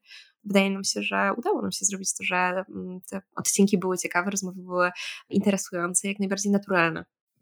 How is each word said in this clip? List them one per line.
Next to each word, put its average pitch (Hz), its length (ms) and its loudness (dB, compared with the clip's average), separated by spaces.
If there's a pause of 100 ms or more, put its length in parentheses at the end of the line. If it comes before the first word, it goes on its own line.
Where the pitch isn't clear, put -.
(440)
Wydaje 196 260 4
nam 196 140 -4
się, 208 180 -2
że 196 340 0
udało 294 260 -2
nam 196 100 -4
się - 120 -4
zrobić 196 300 -4
to, 196 100 -8
że, 180 440 0
mm, 185 320 -10 (100)
te 196 120 -8 (140)
odcinki 196 420 4
były 185 200 0
ciekawe, 180 320 -2
rozmowy 190 320 -6
były 180 280 2 (380)
interesujące, 190 800 0
jak 196 100 -6
najbardziej 202 340 -2
naturalne. 170 520 2 (380)